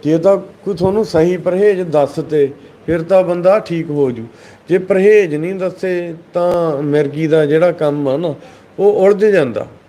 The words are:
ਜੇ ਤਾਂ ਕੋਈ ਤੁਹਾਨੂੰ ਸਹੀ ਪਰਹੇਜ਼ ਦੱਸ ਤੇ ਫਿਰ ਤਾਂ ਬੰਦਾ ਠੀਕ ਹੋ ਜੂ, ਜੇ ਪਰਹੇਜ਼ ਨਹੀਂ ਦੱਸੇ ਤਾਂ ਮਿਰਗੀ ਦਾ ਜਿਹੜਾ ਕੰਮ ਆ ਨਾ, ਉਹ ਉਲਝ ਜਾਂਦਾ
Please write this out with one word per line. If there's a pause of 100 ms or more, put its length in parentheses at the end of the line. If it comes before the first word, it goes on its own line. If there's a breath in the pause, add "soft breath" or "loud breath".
ਜੇ
ਤਾਂ
ਕੋਈ
ਤੁਹਾਨੂੰ
ਸਹੀ
ਪਰਹੇਜ਼
ਦੱਸ (100)
ਤੇ (320 loud breath)
ਫਿਰ
ਤਾਂ
ਬੰਦਾ
ਠੀਕ
ਹੋ
ਜੂ, (460 loud breath)
ਜੇ
ਪਰਹੇਜ਼
ਨਹੀਂ
ਦੱਸੇ (180)
ਤਾਂ
ਮਿਰਗੀ
ਦਾ
ਜਿਹੜਾ
ਕੰਮ
ਆ
ਨਾ, (440 loud breath)
ਉਹ
ਉਲਝ
ਜਾਂਦਾ (220)